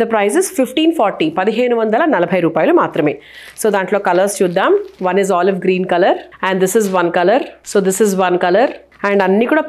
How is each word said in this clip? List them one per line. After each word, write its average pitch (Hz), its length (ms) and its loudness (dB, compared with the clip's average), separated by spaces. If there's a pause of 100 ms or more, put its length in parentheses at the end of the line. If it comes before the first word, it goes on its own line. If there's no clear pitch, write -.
The 226 120 -2
price 214 280 0
is 370 80 -2 (100)
fifteen 320 420 0
forty, 190 280 0 (120)
పదిహేను 233 400 0
వందల 226 240 0 (100)
నలభై 175 320 0
రూపాయలు 165 340 2
మాత్రమే. 156 340 -2 (460)
So 226 160 2
దాంట్లో 190 320 -2
colors 190 320 0
చూద్దాం. 190 320 0 (380)
One 190 140 0
is 190 60 -2 (100)
olive 185 260 0
green 185 260 0
color 196 220 2 (340)
and 190 160 -2
this 185 160 0
is 202 60 0 (140)
one 170 180 0
color. 202 220 2 (320)
So 214 60 2 (100)
this 185 180 -4
is 196 60 0 (140)
one 180 100 0 (100)
color 202 200 2 (420)
and 202 160 2
అన్నీ 196 280 2
కూడా 311 160 2